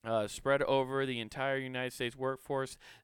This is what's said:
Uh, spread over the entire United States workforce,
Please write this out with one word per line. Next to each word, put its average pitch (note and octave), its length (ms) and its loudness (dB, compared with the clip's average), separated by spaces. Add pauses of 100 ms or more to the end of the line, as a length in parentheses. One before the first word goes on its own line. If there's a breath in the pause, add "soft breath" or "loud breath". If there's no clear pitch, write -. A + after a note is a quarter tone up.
Uh, A2+ 240 2
spread C#3 340 2
over C3+ 440 2
the B2+ 140 -2
entire C3+ 380 -2
United B2+ 360 -4
States B2 220 -2
workforce, C3 640 -4 (260 loud breath)